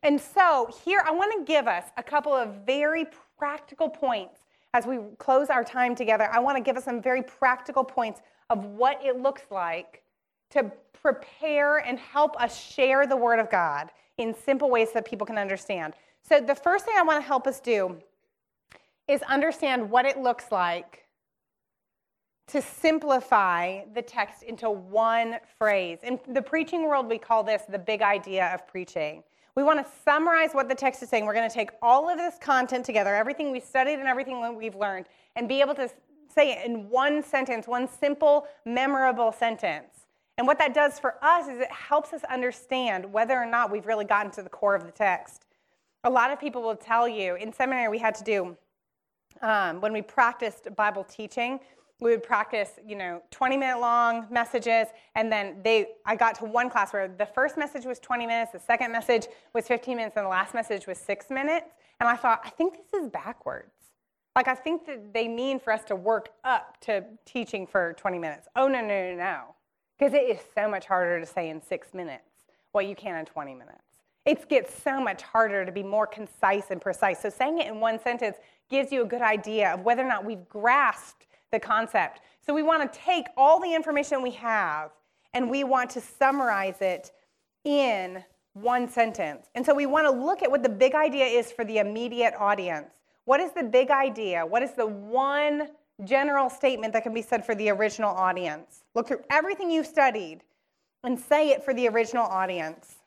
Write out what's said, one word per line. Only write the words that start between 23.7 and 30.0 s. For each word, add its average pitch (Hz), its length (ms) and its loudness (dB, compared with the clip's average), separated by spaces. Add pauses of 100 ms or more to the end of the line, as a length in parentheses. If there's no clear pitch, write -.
the 233 80 -4
text - 420 -6
into 226 260 -4
one 226 680 0 (200)
phrase. 190 440 0
In 254 260 -6
the 262 140 -2
preaching 320 460 -2
world, 262 200 0
we 226 100 -2
call 220 240 0
this 208 260 -2
the 196 100 -8
big 214 240 -2
idea 190 520 0
of - 140 -12
preaching. 160 560 -8 (320)
We 269 60 0
wanna 285 240 2 (180)